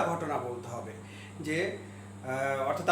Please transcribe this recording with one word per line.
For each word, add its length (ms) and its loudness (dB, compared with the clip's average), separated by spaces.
ঘটনা 280 2
বলতে 300 -4
হবে 240 -6
যে, 160 0
আহ, 920 -2
অর্থাৎ 240 4